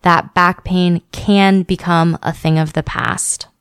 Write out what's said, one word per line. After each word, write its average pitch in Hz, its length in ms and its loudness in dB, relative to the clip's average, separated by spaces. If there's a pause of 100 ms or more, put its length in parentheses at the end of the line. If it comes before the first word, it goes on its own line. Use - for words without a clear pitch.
that 170 320 0
back 180 280 0
pain 180 380 0 (100)
can 196 520 2
become 170 580 0
a 160 120 -4
thing 160 260 0
of 156 140 -2
the 156 100 -4
past. - 640 -6 (140)